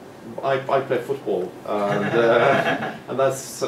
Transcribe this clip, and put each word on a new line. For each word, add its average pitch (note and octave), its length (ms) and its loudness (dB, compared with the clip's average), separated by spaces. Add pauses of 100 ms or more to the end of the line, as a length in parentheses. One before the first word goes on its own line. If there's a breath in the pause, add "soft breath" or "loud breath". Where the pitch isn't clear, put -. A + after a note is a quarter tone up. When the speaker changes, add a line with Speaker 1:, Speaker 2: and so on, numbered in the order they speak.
(420)
Speaker 1:
I, C3+ 120 2 (220)
I C#3 40 2
play C3 180 0
football, F#2 520 -4 (160)
and, G2+ 400 0
uh, A#2 960 4
Speaker 2:
<laughs> - 80 -18
Speaker 1:
and B2 100 -6
that's, - 500 -2